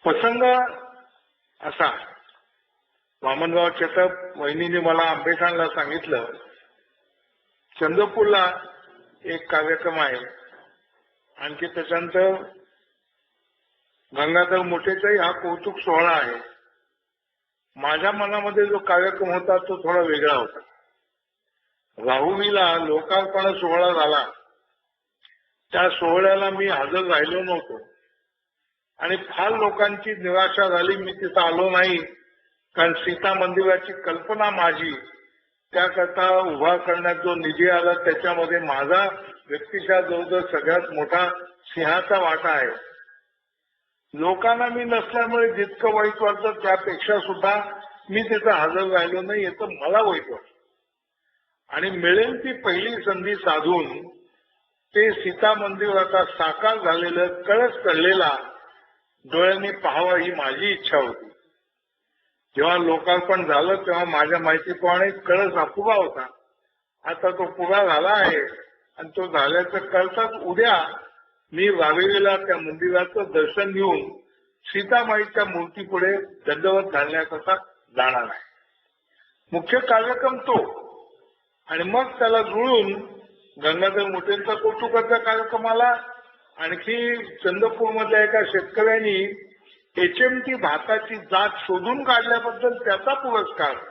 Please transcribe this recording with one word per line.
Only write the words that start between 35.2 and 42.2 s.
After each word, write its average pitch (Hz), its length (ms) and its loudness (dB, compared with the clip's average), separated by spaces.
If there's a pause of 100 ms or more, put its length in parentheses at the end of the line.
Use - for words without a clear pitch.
त्याकरता 185 680 2
उभा 165 380 2
करण्यात 175 380 0
जो 175 200 -2
निधी 165 360 0
आला 175 220 4
त्याच्यामध्ये 170 640 0
माझा 156 500 0 (400)
व्यक्तिशः 185 520 -2
जवळजवळ 180 400 -2
सगळ्यात 170 520 -2
मोठा 175 540 -2 (180)
सिंहाचा 170 540 0
वाटा 160 300 0